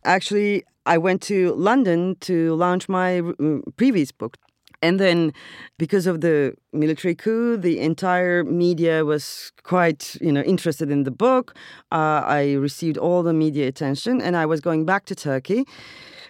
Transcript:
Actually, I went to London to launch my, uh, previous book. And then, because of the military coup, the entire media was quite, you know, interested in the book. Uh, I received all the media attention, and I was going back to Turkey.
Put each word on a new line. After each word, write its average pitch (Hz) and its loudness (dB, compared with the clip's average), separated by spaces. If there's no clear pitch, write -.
Actually, 202 0
I 170 4
went 185 2
to 185 0
London 185 2
to 165 0
launch 180 0
my, 185 0
uh, 156 -2
previous 220 2
book. - -10
And 175 2
then, 170 2
because 170 0
of 170 0
the 147 2
military 151 -2
coup, 233 -2
the 170 -2
entire 175 0
media 165 2
was - -4
quite, 170 0
you 165 0
know, 143 2
interested 165 -2
in 143 2
the 131 -2
book. 247 0
Uh, 156 2
I 143 0
received 143 -2
all 175 2
the 165 0
media 151 0
attention, 139 -2
and 175 -2
I 160 0
was 156 -2
going 160 -2
back 190 -2
to 196 -10
Turkey. 151 -2